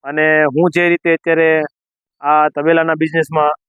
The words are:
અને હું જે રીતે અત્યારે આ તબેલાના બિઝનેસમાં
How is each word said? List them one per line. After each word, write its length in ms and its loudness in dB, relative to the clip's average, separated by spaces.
અને 220 -2
હું 120 0
જે 160 0
રીતે 260 -2
અત્યારે 320 0
આ 340 2
તબેલાના 460 0
બિઝનેસમાં 520 -2